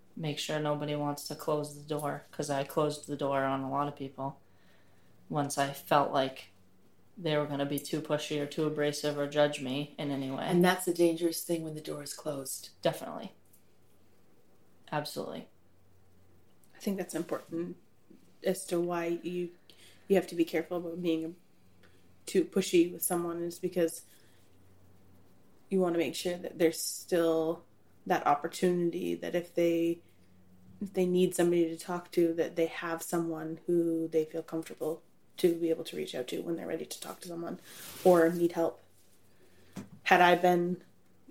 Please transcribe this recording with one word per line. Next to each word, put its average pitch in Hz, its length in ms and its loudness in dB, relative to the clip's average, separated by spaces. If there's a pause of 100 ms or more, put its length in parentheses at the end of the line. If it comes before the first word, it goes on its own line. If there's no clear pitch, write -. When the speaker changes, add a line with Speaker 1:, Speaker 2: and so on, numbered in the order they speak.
(160)
Speaker 1:
make 151 220 -4
sure 156 220 -4
nobody 147 340 -2
wants 147 340 -4
to 160 60 -8
close 151 400 -2
the - 80 -16
door, 147 480 -6
'cause 147 180 -6
I 139 140 0
closed 147 460 -2
the 143 80 -4
door 139 280 0
on 135 180 0
a 135 80 -6
lot 143 180 0
of 139 80 -10
people 135 420 -10 (920)
once 143 300 -2
I 139 140 0
felt - 400 2
like 135 400 -2 (680)
they 160 180 0
were 147 100 2
gonna 143 200 -2
be 143 140 -2
too 156 200 -4
pushy 151 400 -2
or 143 60 -2
too 151 200 -2
abrasive 147 520 0
or 143 80 -2
judge 147 340 2
me 139 380 -6
in 147 140 -4
any 135 180 -4
way. 139 160 -4
Speaker 2:
And 175 180 6
that's 185 220 2
a 175 80 0
dangerous 170 480 2
thing 165 220 -4
when 156 100 -8
the 151 60 -10
door 147 240 -8
is 143 100 -10
closed. - 540 -8 (140)
Speaker 1:
Definitely. - 500 -4 (1600)
Absolutely. - 560 -6 (1300)
Speaker 3:
I - 20 -20
think 196 200 -4
that's 180 160 -8
important 170 640 -6 (680)
as 185 220 -2
to 175 140 0
why 170 420 -2
you, 175 280 -4 (580)
you 190 80 6
have 180 120 4
to - 60 -10
be 170 100 4
careful 170 340 -2
about 170 240 -6
being 160 320 0 (920)
too 190 180 2
pushy 180 480 2
with 175 100 -12
someone, 170 400 -2
is 170 160 -6
because 175 440 0 (1700)
you 190 100 4
wanna 170 180 2
make 156 160 0
sure 180 220 -4
that - 220 -10
there's 170 220 4
still 165 840 0 (420)
that 185 200 2
opportunity 175 880 2
that 170 200 -4
if 170 200 -4
they, 170 440 2 (840)
if 196 120 -8
they 185 140 2
need 180 280 4
somebody 175 340 4
to 165 80 -8
talk 175 360 -6
to, 165 220 4
that 165 220 -2
they 165 100 2
have 165 360 -6
someone 165 640 -4
who 165 460 2
they 160 120 4
feel 160 180 -6
comfortable 160 600 -6 (340)
to 170 180 4
be 165 160 0
able 165 140 -2
to - 120 -12
reach 156 180 -6
out 131 140 -6
to 165 120 -6
when 170 160 -4
they're - 100 -8
ready 165 200 -6
to - 140 -12
talk - 200 -12
to - 80 -14
someone 170 300 -8 (460)
or 170 240 10
need 170 240 2
help. - 280 0 (1200)
Had 180 160 8
I 175 160 8
been 175 460 2 (480)